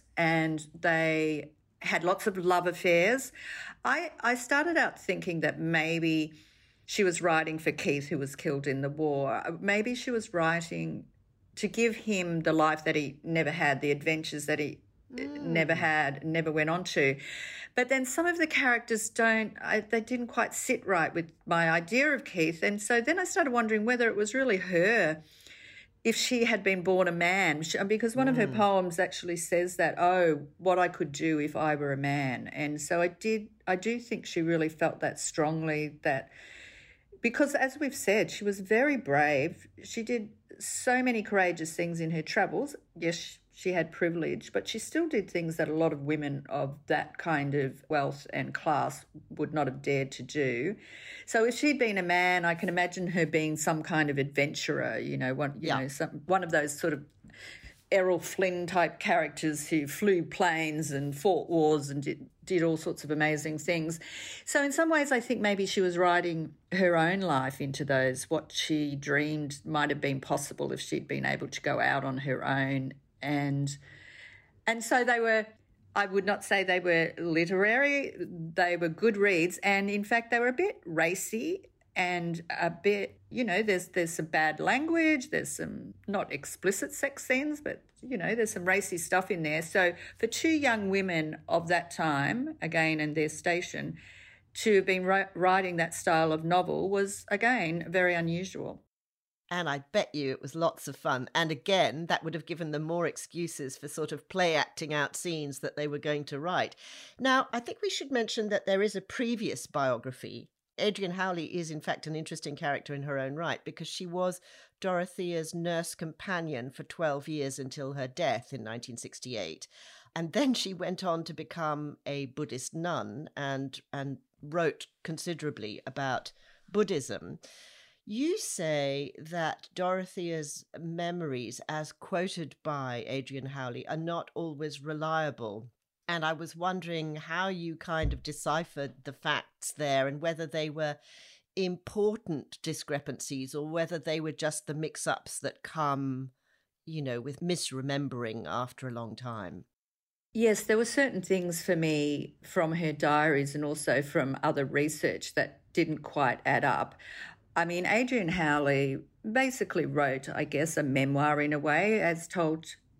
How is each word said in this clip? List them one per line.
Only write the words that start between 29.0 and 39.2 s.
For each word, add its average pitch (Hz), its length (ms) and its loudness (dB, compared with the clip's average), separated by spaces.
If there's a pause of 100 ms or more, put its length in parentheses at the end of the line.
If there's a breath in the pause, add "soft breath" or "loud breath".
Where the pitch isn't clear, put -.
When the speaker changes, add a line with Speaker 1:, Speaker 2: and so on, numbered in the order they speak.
Speaker 1:
says 175 400 0
that, 160 220 2
"Oh, 170 480 4 (100)
what 180 220 4
I 175 100 6
could 156 240 -4
do 156 260 0
if 147 160 -2
I 151 200 2
were 143 180 -2
a 135 60 -2
man." 139 500 -2
And 147 320 -4
so 170 220 2
I 180 60 4
did, 214 420 -2 (160)
I 185 100 2
do 226 220 -2
think 240 260 -6
she - 160 -4
really 160 300 2
felt - 300 -2
that - 200 -2
strongly, 151 840 -2
that, 147 260 0 (880 loud breath)
because 277 340 2
as 262 240 0
we've 277 160 -2
said, - 360 2
she - 140 -8
was 202 160 -2
very 247 360 4
brave. 147 720 2 (160)